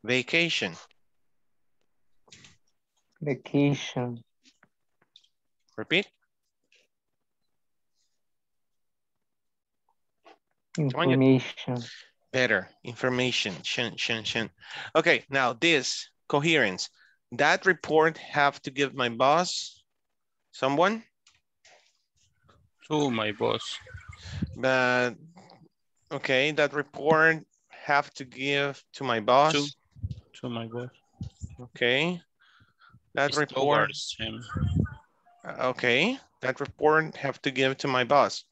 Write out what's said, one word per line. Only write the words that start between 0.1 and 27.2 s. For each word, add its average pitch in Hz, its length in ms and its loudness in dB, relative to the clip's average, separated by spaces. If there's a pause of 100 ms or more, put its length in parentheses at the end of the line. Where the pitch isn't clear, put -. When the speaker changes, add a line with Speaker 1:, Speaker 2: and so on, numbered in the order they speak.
Speaker 2:
Vacation. 139 1000 -2 (1500)
Speaker 1:
Repeat. 160 300 -2 (4000)
Come 147 200 0
on, 165 140 2
you 131 40 4
Speaker 2:
Information. 131 640 2 (540)
Speaker 1:
Better. 113 360 2 (160)
Information. 123 720 -2 (100)
Shin, 120 320 -4
shin, 113 280 -4
shin. 110 260 -4 (460)
Okay, 160 340 4
now 131 240 0
this, 139 560 0 (180)
coherence. 143 600 2 (420)
That 151 340 2
report 156 520 2
have 143 460 0
to 143 80 -8
give 135 220 -2
my 123 160 -2
boss, 139 720 0 (680)
someone? 175 520 0 (1900)
Speaker 3:
To 147 200 0
my 110 220 0
boss. 113 460 -2 (800)
Speaker 1:
But, 123 580 2 (960)
okay, 139 400 0
that 143 220 0
report 156 680 2 (260)